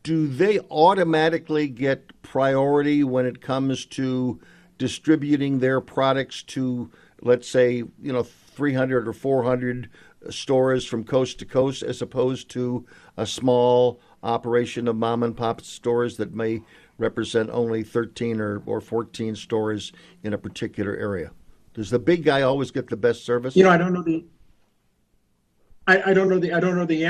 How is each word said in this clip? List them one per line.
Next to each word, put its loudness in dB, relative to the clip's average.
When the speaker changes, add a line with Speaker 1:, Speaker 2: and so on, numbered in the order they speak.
Speaker 1:
do 0
they 2
automatically 4
get -4
priority 2
when 0
it -4
comes -2
to -4
distributing 0
their 2
products -2
to, -6
let's 2
say, 2
you -10
know, -2
three -6
hundred 0
or -6
four -2
hundred -2
stores 0
from -6
coast -2
to -14
coast, -2
as -8
opposed -4
to -4
a -4
small 2
operation -2
of -2
mom 0
and -2
pop -4
stores -4
that -8
may -4
represent -2
only -2
thirteen -4
or, -4
or -4
fourteen -6
stores -4
in -4
a -4
particular -8
area? -6
Does -10
the 2
big 0
guy 4
always 0
get -8
the -6
best 0
service? -2
Speaker 2:
You 8
know, 8
I 8
don't 0
know -2
the -2
I, 4
I 6
don't 6
know 2
the, -2
I 4
don't 0
know 2
the 2